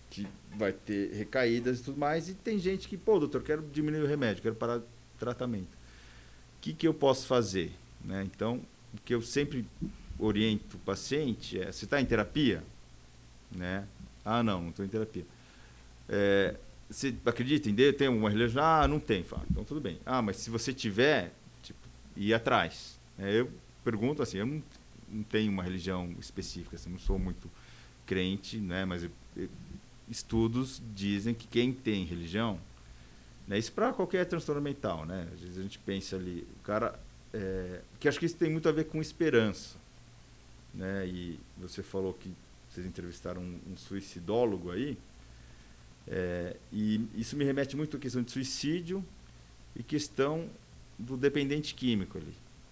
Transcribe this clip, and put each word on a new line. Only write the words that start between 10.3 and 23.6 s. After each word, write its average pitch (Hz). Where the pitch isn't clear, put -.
o 87
paciente 110
é, 92
"Você -
tá 143
em 127
terapia?" 107
Né? 92
"Ah, 113
não, 98
não 85
tô 98
em 98
terapia." 107
É, 98
"Você 127
acredita 123
em 104
Deus? 135
Tem 139
alguma 110
religião?" 117
"Ah, 156
não 147
tem." 95
Fala, -
"Então -
tudo 147
bem." 90
"Ah, 127
mas 98
se -
você 117
tiver, 113
tipo, -
ir 101
atrás." 113
É, 101
eu 131